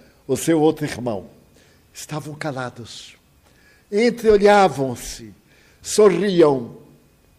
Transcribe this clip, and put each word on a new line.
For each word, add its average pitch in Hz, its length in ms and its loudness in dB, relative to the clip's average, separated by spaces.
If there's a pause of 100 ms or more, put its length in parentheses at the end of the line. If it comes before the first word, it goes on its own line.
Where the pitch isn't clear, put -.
(260)
o 131 100 -4
seu 160 240 0
outro 156 240 0
irmão. 117 440 -8 (640)
Estavam 151 420 -14
calados, 127 840 -14 (760)
entreolhavam-se, 196 1400 0 (480)
sorriam. 170 960 2 (600)